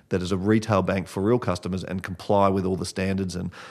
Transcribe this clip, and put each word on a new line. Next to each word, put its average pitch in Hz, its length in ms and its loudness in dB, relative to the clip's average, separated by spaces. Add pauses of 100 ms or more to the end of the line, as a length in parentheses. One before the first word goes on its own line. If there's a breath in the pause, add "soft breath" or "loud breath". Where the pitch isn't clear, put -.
(100 loud breath)
that 92 120 0
is 90 100 -4
a 95 60 2
retail 107 420 4
bank 92 260 0
for - 160 -4
real 117 160 4
customers 90 460 -4
and 95 180 -6
comply 98 460 2
with 95 160 2
all 92 120 0
the 87 100 -4
standards 95 500 -2
and 90 140 -6 (200 loud breath)